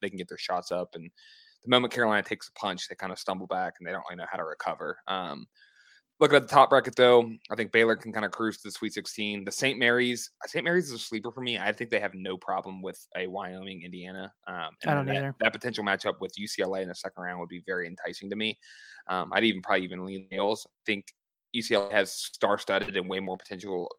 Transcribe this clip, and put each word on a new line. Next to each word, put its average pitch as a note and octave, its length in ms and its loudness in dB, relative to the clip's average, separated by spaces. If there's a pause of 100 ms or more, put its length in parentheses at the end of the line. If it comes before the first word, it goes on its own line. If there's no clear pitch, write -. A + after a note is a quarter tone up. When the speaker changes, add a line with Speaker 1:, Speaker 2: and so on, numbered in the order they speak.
Speaker 1:
they G2+ 80 -2
can F#2+ 80 -12
get F2 100 -8
their F2 100 -14
shots - 340 -4
up. F2+ 220 -2
And E2+ 160 -14 (540)
the A#2+ 60 -4
moment B2 240 6
Carolina G#2+ 300 4
takes - 260 -8
a - 100 -20
punch, F#2 300 -4
they F#2 60 -14
kinda F#2 200 -6
stumble F#2+ 320 -6
back F#2 320 -4
and E2+ 80 -14
they F2 60 -6
don't F#2+ 160 -6
really F2+ 80 -12
know F2+ 120 -10
how F#2 80 -8
to F2 60 -4
recover. D#2+ 540 -6 (100)
Um, F2+ 380 -6 (760)
looking D3 160 8
at C3+ 80 8
the - 100 -4
top C3+ 160 10
bracket, C3 260 6
though, B2 360 8 (200)
I G#2+ 40 -6
think A2 160 -4
Baylor A2+ 240 6
can A2 160 -8
kinda G#2 180 -2
cruise G#2+ 280 -2
to - 100 -14
the G2 40 -10
Sweet G#2 220 -6
sixteen. G#2 500 -6
The G2 80 -8
Saint C3+ 260 0
Mary's, B2 540 2 (140)
Saint - 180 -4
Mary's E3+ 220 2
is C3+ 80 -10
a A2+ 60 -8
sleeper A2+ 320 -6
for B2+ 100 -12
me. A#2+ 180 -2
I G2+ 120 0
think A2 200 -4
they A2 80 2
have G2 160 -4
no F#2 200 -6
problem F#2+ 460 -6
with - 340 -10
a F#2 120 -4
Wyoming, F#2 560 -10
Indiana. F#2 500 -12 (140)
Um, E2+ 220 -6 (120)
and D#3+ 100 0
Speaker 2:
I - 40 2
don't C#3 100 0
Speaker 1:
that, C3+ 100 -2
Speaker 2:
either. C3+ 240 -4
Speaker 1:
that A2 140 2
potential A2 300 -6
matchup G2 360 -2
with F#2+ 160 -8
U G#2 120 -8
C - 160 -2
L F#2+ 120 -2
A F#2+ 60 -4
in F#2+ 60 -6
the F2+ 80 -10
second F#2+ 280 -12
round F2+ 160 -8
would F2 100 -8
be F2 160 -14
very F2+ 200 -4
enticing F2 460 -10
to G2+ 40 -6
me. G#2+ 220 -2 (500)
Um, F2+ 240 -2
I'd G2+ 120 4
even G2+ 180 4
probably F#2+ 220 2
even F2+ 200 -8
lean F#2+ 280 -10
Nails. G2+ 360 0
I - 200 -20
think G2+ 260 -4 (400)
U A#2+ 80 -2
C A2+ 140 0
L G2+ 140 2
A G2+ 40 -4
has G2+ 180 4
star-studded G2 880 0
and F#2 100 -2
way F#2+ 120 -2
more F#2+ 180 -6
potential F#2+ 500 -6 (120)